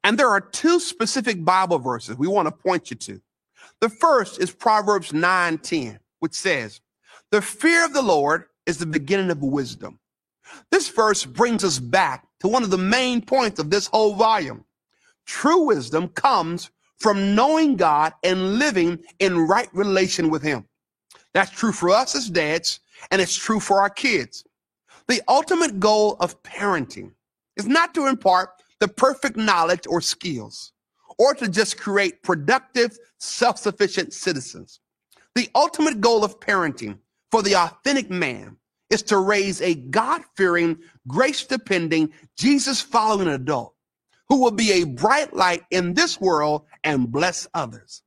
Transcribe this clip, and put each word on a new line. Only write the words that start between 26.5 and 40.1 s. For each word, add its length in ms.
is 100
not 280
to 120
impart 440
the 100
perfect 480
knowledge 520
or 120
skills, 720
or 180
to 140
just 300
create 460
productive, 760
self-sufficient 920
citizens. 680
The 180
ultimate 460
goal 240
of 160
parenting 580
for 120
the 120
authentic 560
man 460
is 140
to 140
raise 440
a 140
God-fearing, 1080